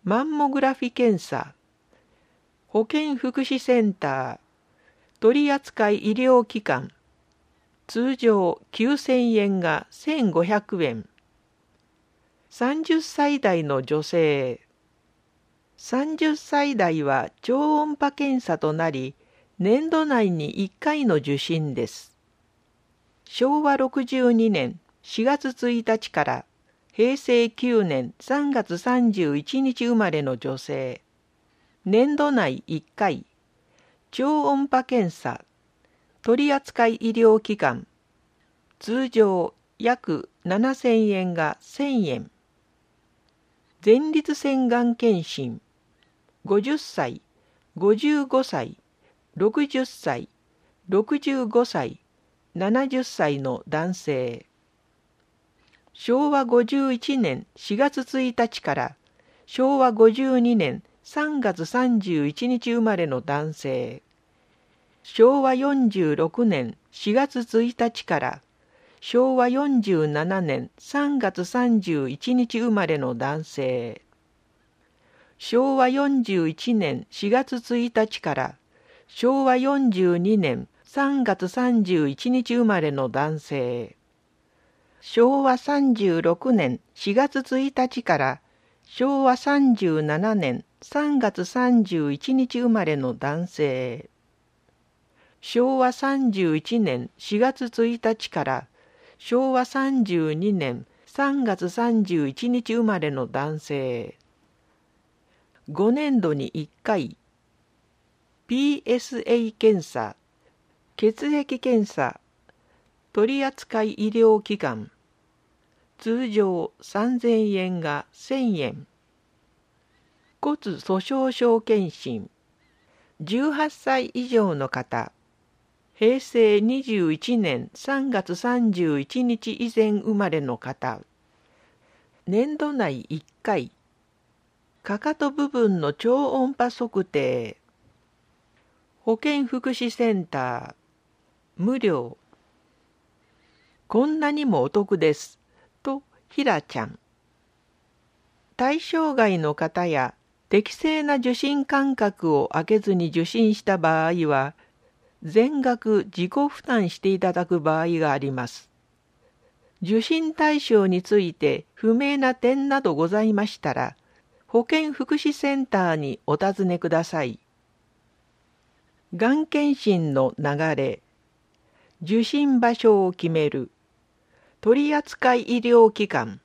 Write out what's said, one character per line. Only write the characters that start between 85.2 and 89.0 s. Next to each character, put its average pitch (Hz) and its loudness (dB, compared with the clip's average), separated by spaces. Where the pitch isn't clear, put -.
和 254 4
三 277 2
十 185 2
六 175 0
年 139 2
四 196 -4
月 269 2
一 269 -2
日 254 -2
か 160 0
ら、 135 -2
昭 269 -2